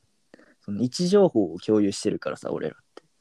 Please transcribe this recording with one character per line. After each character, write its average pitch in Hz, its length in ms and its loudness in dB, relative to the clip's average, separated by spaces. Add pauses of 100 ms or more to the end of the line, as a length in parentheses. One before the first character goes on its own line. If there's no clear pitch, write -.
(600)
そ - 100 -16
の、 104 120 -4
位 123 40 0
置 175 220 -4
情 196 200 6
報 95 240 0
を 87 60 -12
共 107 220 2
有 101 100 2
し 98 120 -10
て 101 80 0
る - 100 -4
か - 100 -6
ら 73 60 -8
さ、 - 160 -8
俺 - 160 -6
ら - 120 -10
っ - 40 -20 (100)
て。 - 80 -20 (180)